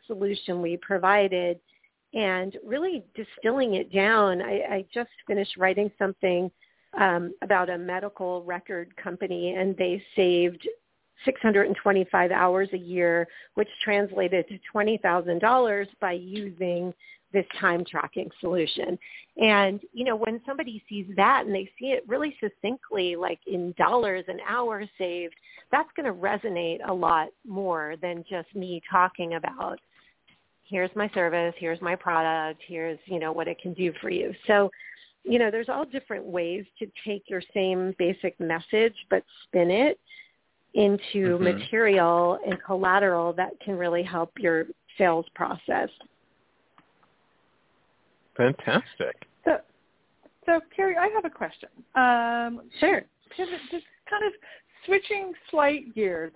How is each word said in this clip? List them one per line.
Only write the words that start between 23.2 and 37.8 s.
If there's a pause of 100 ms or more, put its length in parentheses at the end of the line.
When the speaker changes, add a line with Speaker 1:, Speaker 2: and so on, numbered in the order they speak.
Speaker 1:
in
dollars
an (100)
hour (100)
saved, (360)
that's
gonna
resonate (100)
a
lot (180)
more
than
just
me (100)
talking
about, (880)
"Here's
my
service,
here's
my
product,
here's,
you
know,
what
it
can
do
for
you." (140)
So, (580)
you
know,
there's
all
different
ways (140)
to (180)
take
your (100)
same